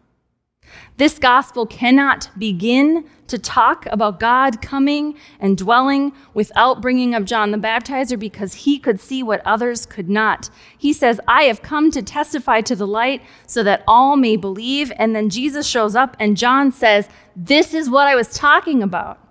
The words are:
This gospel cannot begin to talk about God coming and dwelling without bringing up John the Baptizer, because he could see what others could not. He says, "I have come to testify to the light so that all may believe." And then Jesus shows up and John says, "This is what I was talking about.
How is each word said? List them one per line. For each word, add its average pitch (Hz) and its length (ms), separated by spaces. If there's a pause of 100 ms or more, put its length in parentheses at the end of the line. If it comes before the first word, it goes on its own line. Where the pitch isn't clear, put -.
(960)
This 294 220
gospel 247 480
cannot 262 680
begin 240 720 (200)
to 254 100
talk 254 500
about 208 320
God 247 420
coming 294 540 (240)
and 196 180
dwelling 269 560 (200)
without 226 480
bringing 247 320
up 214 120
John 208 260
the 208 60
Baptizer, 240 600
because 196 360
he 285 260
could 214 200
see 262 220
what 214 240
others 233 400
could 180 240
not. 208 400 (280)
He 185 140
says, 233 360
"I 269 160
have 226 180
come 302 300
to 262 100
testify 247 600
to 226 140
the 196 120
light 247 340 (240)
so - 180
that 196 240
all 254 300
may 226 180
believe." 226 640
And 220 180
then 214 140
Jesus 208 380
shows 214 280
up 254 240
and 208 180
John 262 340
says, 214 360 (280)
"This 277 380
is 311 160
what 277 180
I 277 80
was 226 180
talking 294 480
about. 180 380 (120)